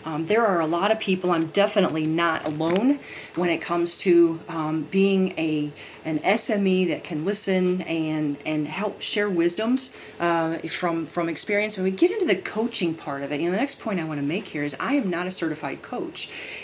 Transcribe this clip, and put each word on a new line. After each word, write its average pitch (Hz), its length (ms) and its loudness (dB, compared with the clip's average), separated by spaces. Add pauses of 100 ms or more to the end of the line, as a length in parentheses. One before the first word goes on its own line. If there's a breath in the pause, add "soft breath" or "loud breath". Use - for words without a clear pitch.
Um, 160 220 -4
there 220 200 4
are 185 140 4
a 160 80 2
lot 170 240 2
of 220 80 2
people. 185 320 0
I'm 160 160 2
definitely 175 580 2
not 165 400 0
alone 151 120 -2 (800 loud breath)
when 175 160 2
it 165 100 -2
comes 175 360 -2
to, 170 500 6
um, 160 420 -2
being 190 480 4
a, 156 340 0 (340 loud breath)
an 156 180 0
S 202 260 2
M 202 160 2
E 185 200 4
that 160 180 -2
can 151 220 -4
listen 185 560 2
and, 156 640 -2
and 151 220 -2
help - 340 -6
share 208 280 -2
wisdoms, 202 600 0 (280 loud breath)
uh, 165 400 0
from, 165 460 -2
from 165 220 -4
experience. 202 480 -2
When 190 80 -2
we 190 80 2
get 320 180 4
into 440 160 -2
the 208 120 4
coaching 190 580 -2
part 139 260 -6
of 139 120 -6
it, 143 80 -2
you 170 60 0
know, 175 40 2
the 185 60 2
next 269 220 -2
point 202 200 -2
I 160 60 -2
wanna 151 180 -4
make 170 220 -2
here 147 180 -4
is 147 160 -4
I 226 160 0
am 233 140 2
not 180 180 -2
a 185 40 -4
certified 151 520 -4
coach. - 460 -8 (340 loud breath)